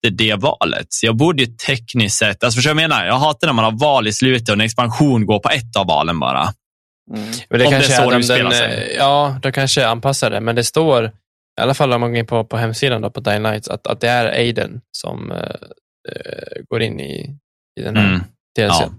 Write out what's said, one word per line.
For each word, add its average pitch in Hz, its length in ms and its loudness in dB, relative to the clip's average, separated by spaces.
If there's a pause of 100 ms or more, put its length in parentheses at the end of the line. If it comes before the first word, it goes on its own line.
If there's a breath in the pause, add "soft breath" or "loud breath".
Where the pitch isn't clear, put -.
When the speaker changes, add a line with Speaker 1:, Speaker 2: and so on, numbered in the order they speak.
(120)
Speaker 1:
det 107 240 0
valet. - 540 -2
Så - 160 -4
jag 113 120 2
borde 147 260 2
ju 117 120 -6
tekniskt 117 600 -2
sett, 104 260 0
alltså, 120 140 2
förstår 135 120 2
du 156 60 2
vad 160 80 2
jag 160 60 0
menar? 110 160 0
Jag 104 100 0
hatar 151 320 0
när 143 60 0
man 113 120 4
har 110 140 0
val 135 280 2
i 104 60 -2
slutet 127 360 2
och 104 60 2
en 104 60 2
expansion 117 640 2
går 107 140 2
på 120 100 -2
ett 127 280 -2
av 95 100 2
valen 80 320 0
bara. 65 220 -2 (720)
Speaker 2:
Mm. 107 100 -8 (260 loud breath)
Speaker 3:
Men 117 100 0
det 127 60 6
Speaker 1:
Om 143 60 6
det 135 60 4
är - 20 4
Speaker 3:
kanske 135 140 4
Speaker 1:
så 123 80 4
Speaker 3:
är 120 40 4
Speaker 1:
du 123 60 4
Speaker 3:
den, 123 120 2
Speaker 1:
spelar 123 200 2
Speaker 3:
den, - 100 2
Speaker 1:
sig. 117 380 -2
Speaker 3:
eh, - 60 -6
ja, 139 440 2
de 135 100 -2
kanske 135 360 0
anpassar 117 420 0
det. 104 120 -2
Men 117 140 -2
det 120 80 0
står, 135 420 2
i - 560 -12
alla 127 120 2
fall 135 200 2
om 120 80 2
man 120 100 0
går 120 80 0
in 113 60 -2
på, 113 200 -2
på 113 120 -6
hemsidan 117 440 -2
då, 107 100 -4
på - 80 -12
Dying 104 240 0
Light, 107 240 -4
att, - 200 -8
att - 140 -4
det 120 80 2
är 123 160 2
Aiden 117 560 -2 (100)
som, 50 400 -10
eh, 50 60 -8 (760)
eh, - 580 -14
går 117 120 -2
in 110 180 -4
i, 69 380 -10 (420)
i - 40 -10
den 107 140 -4
här 104 100 0
Speaker 1:
Mm. 90 120 0 (360)
Speaker 3:
D 113 80 0
L 101 80 2
C. 85 120 4
Speaker 1:
Ja. - 160 -4